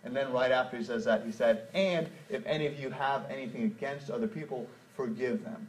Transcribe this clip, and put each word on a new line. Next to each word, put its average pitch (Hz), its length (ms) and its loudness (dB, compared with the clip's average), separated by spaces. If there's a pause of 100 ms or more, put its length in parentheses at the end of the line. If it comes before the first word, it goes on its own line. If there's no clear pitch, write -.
And 123 120 -6
then 135 160 0
right 127 200 4
after 127 260 2
he 113 60 -2
says 110 220 -2
that, 110 200 4
he 113 60 -4
said, 113 440 4
"And 180 340 2 (200)
if - 180 -2
any 151 180 2
of 143 140 -2
you 135 100 -4
have 139 400 0
anything 131 340 -4
against 139 460 -2
other 113 180 0
people, 135 380 -6 (300)
forgive 120 480 -2
them" 110 260 -8